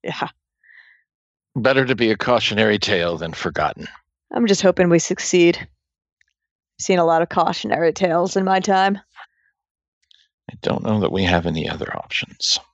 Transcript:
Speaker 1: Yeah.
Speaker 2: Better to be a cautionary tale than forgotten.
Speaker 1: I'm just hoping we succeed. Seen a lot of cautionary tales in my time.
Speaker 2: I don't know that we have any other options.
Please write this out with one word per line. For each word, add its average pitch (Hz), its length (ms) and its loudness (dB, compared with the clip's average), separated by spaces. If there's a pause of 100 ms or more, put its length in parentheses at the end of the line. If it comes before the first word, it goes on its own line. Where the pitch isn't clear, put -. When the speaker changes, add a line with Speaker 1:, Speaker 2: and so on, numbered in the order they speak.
Speaker 1:
Yeah. - 240 -6 (1300)
Speaker 2:
Better 135 300 2
to 123 100 0
be 110 160 2
a 104 60 0
cautionary 110 600 2
tale 85 380 -2
than 82 160 -8
forgotten. 76 540 -6 (460)
Speaker 1:
I'm 240 140 0
just 196 140 2
hoping 180 280 2
we 170 100 4
succeed. - 680 0 (1120)
Seen 185 200 0
a 165 60 4
lot 165 160 4
of 170 80 -2
cautionary 170 640 0
tales 175 440 0
in 190 80 0
my 190 140 2
time. 196 400 0 (1500)
Speaker 2:
I - 100 -6
don't - 220 -4
know 107 180 0
that - 100 0
we 95 120 0
have 87 220 2
any 80 240 -4
other - 280 -8
options. - 600 -6 (160)